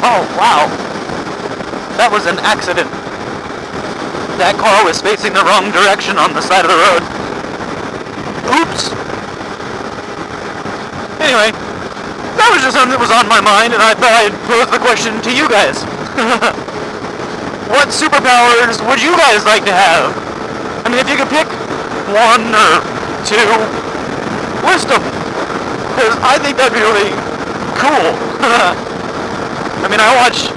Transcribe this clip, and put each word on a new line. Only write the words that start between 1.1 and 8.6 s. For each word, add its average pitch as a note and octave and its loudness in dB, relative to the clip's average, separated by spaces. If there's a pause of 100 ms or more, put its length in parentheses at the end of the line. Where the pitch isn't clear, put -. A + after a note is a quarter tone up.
That A3 2
was G3+ 0
an F3 0
accident. F3+ 0 (1500)
That F#3 2
car G3 6
was D#3+ 0
facing G3 0
the F#3+ 4
wrong G3 2
direction G3 2
on D#3+ 2
the C#3+ -2
side F3+ 4
of E3 2
the E3+ 4
road. F3 4 (1500)
Oops. - -2 (2250)